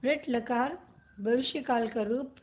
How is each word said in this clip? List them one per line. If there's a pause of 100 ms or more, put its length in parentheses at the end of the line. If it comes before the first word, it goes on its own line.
रट
लकार (340)
भविष्य
काल
का
रूप